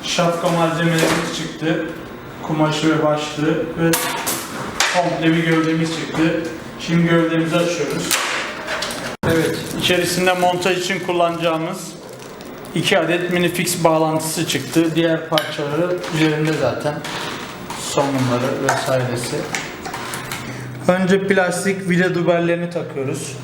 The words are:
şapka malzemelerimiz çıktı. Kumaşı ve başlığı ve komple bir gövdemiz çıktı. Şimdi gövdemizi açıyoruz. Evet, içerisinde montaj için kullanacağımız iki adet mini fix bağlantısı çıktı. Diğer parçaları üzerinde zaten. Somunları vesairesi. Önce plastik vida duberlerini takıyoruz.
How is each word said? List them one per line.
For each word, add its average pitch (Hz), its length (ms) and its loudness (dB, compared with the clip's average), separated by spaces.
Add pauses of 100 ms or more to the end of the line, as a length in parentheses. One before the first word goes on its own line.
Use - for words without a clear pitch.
şapka - 460 0
malzemelerimiz 165 880 2
çıktı. - 480 -2 (580)
Kumaşı 151 460 2
ve 156 140 4
başlığı 151 540 2
ve 165 340 2 (1040)
komple 165 380 2
bir 165 120 2
gövdemiz 160 500 2
çıktı. - 480 0 (360)
Şimdi 170 300 2
gövdemizi 165 460 4
açıyoruz. 170 540 0 (1160)
Evet, 160 320 2 (220)
içerisinde 180 540 2
montaj 180 440 2
için 180 220 -2
kullanacağımız 170 760 0 (1000)
iki 185 240 4
adet 175 320 2
mini 175 180 4
fix 170 340 -2
bağlantısı 160 640 2
çıktı. 160 480 2
Diğer 165 340 2
parçaları 160 680 -2 (180)
üzerinde 156 380 2
zaten. 139 420 0 (840)
Somunları 135 840 0
vesairesi. 131 720 0 (1500)
Önce 190 400 4
plastik 185 600 0
vida 175 260 4
duberlerini 170 540 2
takıyoruz. 151 760 -6